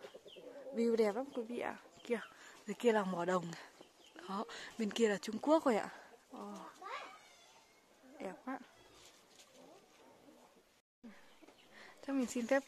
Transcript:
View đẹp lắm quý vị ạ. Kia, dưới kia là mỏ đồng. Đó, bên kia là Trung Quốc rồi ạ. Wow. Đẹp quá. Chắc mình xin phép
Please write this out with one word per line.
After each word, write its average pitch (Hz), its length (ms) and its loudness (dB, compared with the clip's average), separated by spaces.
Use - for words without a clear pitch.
View 233 220 4
đẹp 214 180 4
lắm 254 100 -2
quý 247 80 -2
vị 233 160 -6
ạ. - 180 -4
Kia, 226 160 -2
dưới 196 80 -6
kia 233 180 4
là 214 120 4
mỏ 175 200 0
đồng. 180 200 4
Đó, 196 160 -4
bên 214 120 0
kia 226 180 6
là 202 80 4
Trung 214 220 -6
Quốc 311 260 6
rồi 233 120 6
ạ. - 120 2
Wow. 202 220 -10
Đẹp 185 140 -6
quá. 262 140 -6
Chắc 277 100 2
mình 254 100 4
xin 233 200 0
phép 269 220 6